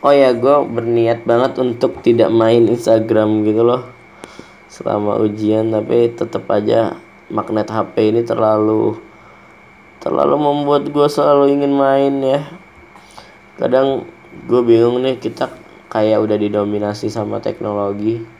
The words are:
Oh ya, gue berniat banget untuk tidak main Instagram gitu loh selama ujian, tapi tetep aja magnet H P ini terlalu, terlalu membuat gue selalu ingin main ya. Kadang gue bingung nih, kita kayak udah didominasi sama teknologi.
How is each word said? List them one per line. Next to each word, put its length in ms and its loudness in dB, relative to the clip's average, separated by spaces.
Oh 80 4
ya, 240 4
gue 320 2
berniat 560 0
banget 400 0
untuk 400 -2
tidak 240 4
main 400 4
Instagram 800 2
gitu 160 2
loh 240 0
selama 480 -4
ujian, 560 -2
tapi 380 0
tetep 340 -8
aja 480 0
magnet 400 -4
H 240 -4
P 220 0
ini 100 0
terlalu, 720 0
terlalu 400 0
membuat 480 0
gue 160 0
selalu 540 2
ingin 180 0
main 480 2
ya. 240 -2
Kadang 480 0
gue 160 2
bingung 400 4
nih, 160 -2
kita 320 -6
kayak 320 2
udah 160 0
didominasi 720 -4
sama 320 -6
teknologi. 800 -4